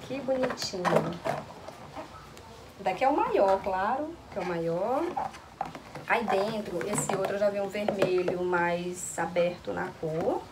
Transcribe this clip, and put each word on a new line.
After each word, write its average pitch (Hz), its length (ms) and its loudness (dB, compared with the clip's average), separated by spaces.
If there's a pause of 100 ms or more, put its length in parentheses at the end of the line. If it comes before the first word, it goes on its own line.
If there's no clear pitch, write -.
Que 269 140 -4
bonitinho. 254 600 -2 (2000)
Daqui 262 240 0
é 262 40 6
o 294 80 6
maior, 277 460 6
claro, 233 520 0 (180)
que 202 80 -6
é - 20 -2
o 175 40 -2
maior. 180 580 0 (1040)
Aí 220 180 2
dentro, 202 640 0
esse 208 280 0
outro 190 200 0
eu 202 40 0
já 202 100 6
vi 202 120 0
um 196 80 0
vermelho 185 760 2
mais 175 760 0
aberto 175 540 0
na 175 180 -2 (120)
cor. 175 400 0 (100)